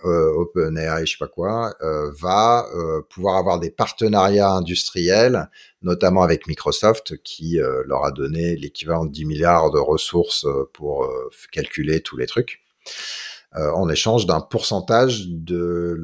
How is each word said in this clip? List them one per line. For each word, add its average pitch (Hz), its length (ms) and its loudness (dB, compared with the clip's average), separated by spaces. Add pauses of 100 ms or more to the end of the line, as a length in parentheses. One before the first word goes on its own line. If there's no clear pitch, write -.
euh, 82 300 4
OpenAI, 80 720 -2
je - 60 -2
sais - 60 -16
pas 69 100 -8
quoi, 107 520 -4
euh, 76 300 -2 (100)
va, 107 540 4
euh, 80 340 -2
pouvoir 92 280 0
avoir 90 240 2
des 82 100 -6
partenariats 101 800 2
industriels, 92 1000 2 (340)
notamment 92 400 4
avec 82 260 2
Microsoft, 82 720 0
qui, 80 380 -4
euh, 65 260 -2
leur 67 180 0
a 71 60 0
donné 80 460 -2
l'équivalent 78 480 -6
de 73 80 -6
dix 76 120 -10
milliards 80 460 2
de 78 80 2
ressources, 78 680 0
euh, 69 280 -2
pour, 71 320 -4
euh, 65 280 -6
f-, - 200 -20
calculer 78 480 -2
tous - 160 -10
les 64 100 -4
trucs. » - 340 -4 (960)
Euh, 76 140 -2
en 87 180 0
échange 110 380 0
d'un 82 140 2
pourcentage 113 880 0
de 87 760 -4